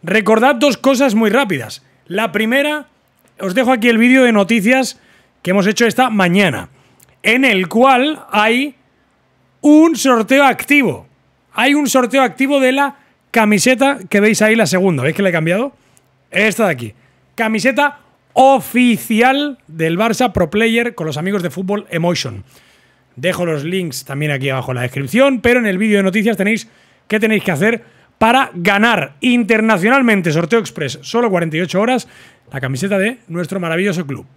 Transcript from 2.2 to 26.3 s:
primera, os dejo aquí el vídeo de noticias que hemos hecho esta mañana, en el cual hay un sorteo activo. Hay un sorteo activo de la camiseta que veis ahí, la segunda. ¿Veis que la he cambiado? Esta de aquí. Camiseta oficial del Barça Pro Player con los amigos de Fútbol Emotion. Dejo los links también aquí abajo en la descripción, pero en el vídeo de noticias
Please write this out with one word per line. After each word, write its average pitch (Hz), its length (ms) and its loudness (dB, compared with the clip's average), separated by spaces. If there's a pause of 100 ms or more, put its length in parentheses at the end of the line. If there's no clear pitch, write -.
primera, 269 540 -2 (520)
os 185 160 -6
dejo 247 160 2
aquí 240 200 2
el 226 80 4
vídeo 247 240 4
de 240 100 4
noticias 220 680 0 (440)
que 175 80 -6
hemos 190 160 2
hecho 220 180 0
esta 247 240 2
mañana, 190 640 0 (520)
en 240 220 2
el 190 240 0
cual 262 640 2
hay 226 460 0 (840)
un 302 340 6
sorteo 254 480 2
activo. 262 640 0 (460)
Hay 269 220 0
un 294 120 0
sorteo 254 360 0
activo 269 380 0
de 254 120 2
la 277 240 -2 (340)
camiseta 240 680 2 (100)
que 202 120 2
veis 208 200 2
ahí, 214 160 2
la 226 80 2
segunda. 175 380 0
¿Veis 147 120 -2
que 196 60 -6
la 196 80 0
he 175 40 -2
cambiado? 175 440 -4 (540)
Esta 214 340 0
de 180 80 0
aquí. 117 220 -8 (400)
Camiseta 233 640 -2 (380)
oficial 254 1200 2 (100)
del 160 280 -4
Barça 226 360 0
Pro 170 180 0
Player 226 460 -2
con 160 100 -6
los 147 120 -6
amigos 185 260 -4
de 175 60 -4
Fútbol 196 380 -6
Emotion. 160 540 -4 (720)
Dejo 175 320 -4
los 151 160 -4
links 170 420 -8
también 147 280 -6
aquí 135 180 -4
abajo 131 220 -6
en - 20 -4
la 123 80 -6
descripción, 202 580 0
pero 247 200 2
en 226 60 -2
el 185 120 -2
vídeo 208 200 0
de 196 40 2
noticias 196 340 0